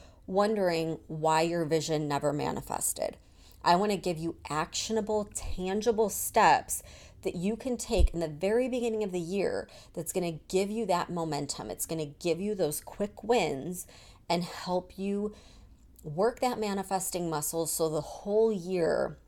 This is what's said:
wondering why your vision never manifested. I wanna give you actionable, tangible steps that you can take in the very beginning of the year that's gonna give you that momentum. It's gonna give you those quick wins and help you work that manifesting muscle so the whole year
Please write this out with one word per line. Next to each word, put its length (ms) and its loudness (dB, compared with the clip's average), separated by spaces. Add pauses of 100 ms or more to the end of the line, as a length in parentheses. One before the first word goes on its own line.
(280)
wondering 800 2
why 360 2
your 240 2
vision 420 0
never 240 2
manifested. 880 -2 (440)
I 140 6
wanna 220 2
give 180 -2
you 200 -6 (120)
actionable, 880 -2
tangible 720 0
steps 760 4 (420)
that 120 -2
you 200 0
can 200 -4
take 380 4
in 60 -2
the 60 0
very 440 0
beginning 340 0
of 80 -4
the 80 0
year 480 -2 (240)
that's 220 -8
gonna 340 -2
give 220 2
you 160 -2
that 240 2
momentum. 600 -4
It's 160 -6
gonna 200 -4
give 340 -2
you 140 -2
those 260 0
quick 420 -8
wins 640 0 (460)
and 120 0
help 540 -4
you 360 -2 (680)
work 380 0
that 180 0
manifesting 680 -2
muscle 380 -2
so 240 0
the 100 0
whole 500 0
year 760 0